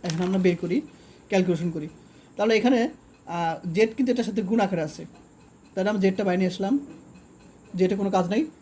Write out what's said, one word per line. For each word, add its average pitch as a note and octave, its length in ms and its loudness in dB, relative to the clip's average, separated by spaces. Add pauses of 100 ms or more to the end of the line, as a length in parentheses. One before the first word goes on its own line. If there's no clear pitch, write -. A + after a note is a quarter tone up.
এখন E3 200 -2
আমরা F#3+ 200 0
বের F3 160 4
করি, F3 140 -2 (540)
ক্যালকুলেশন F3+ 460 2
করি। D3+ 120 -8 (480)
তাহলে A3 220 2
এখানে, B3 280 4
আহ, E3+ 680 -6 (200)
জেড A3 220 4
কিন্তু B3+ 160 0
এটার A#3+ 160 0
সাথে G#3 200 -4
গুণ A3+ 160 2
আকারে F#3 240 -2
আছে, - 140 -14 (720)
তাহলে F#3+ 200 -2
আমরা G3 120 0
জেডটা F#3+ 240 2
বাইরে F#3 140 2
নিয়ে F3+ 120 2
আসলাম। G3 200 0 (1040)
জেডে F#3 220 4
কোনো G3 160 0
কাজ F3+ 160 4
নাই B3+ 100 2 (200)